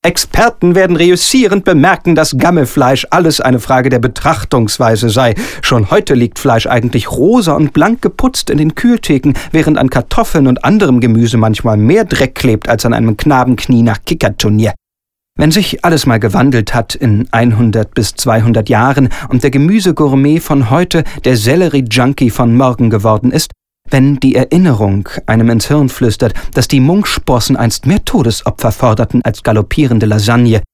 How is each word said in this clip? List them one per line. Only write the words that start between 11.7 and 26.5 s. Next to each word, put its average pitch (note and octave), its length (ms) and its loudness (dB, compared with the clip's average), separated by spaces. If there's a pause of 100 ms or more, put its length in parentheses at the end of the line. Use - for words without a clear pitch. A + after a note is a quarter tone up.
mehr D3 300 2
Dreck C3+ 300 -2
klebt - 340 -2
als A2+ 160 -2
an A#2 80 0
einem A2+ 240 0
Knabenknie B2+ 680 2
nach A2+ 220 0
Kickerturnier. G#2 680 -2 (640)
Wenn D3+ 140 2
sich - 320 -2
alles E3 220 0
mal A2+ 160 2
gewandelt A#2+ 520 0
hat A#2 220 -4
in A2+ 360 0
einhundert A2+ 640 0
bis G#2+ 200 -4
zweihundert A2 560 0
Jahren B2 400 2 (180)
und B2 160 0
der C#3 80 2
Gemüsegourmet D3+ 880 2
von C3+ 300 -2
heute E3 340 0 (220)
der C3 100 2
Sellerie-Junkie C3 920 0
von A#2 260 0
morgen B2 340 2
geworden A2 440 0
ist, - 180 -4 (400)
wenn C#3 260 2
die C3 180 0
Erinnerung A#2 720 0 (160)
einem A2+ 240 2
ins A2+ 180 0
Hirn D3 220 2
flüstert, A#2 460 -2 (180)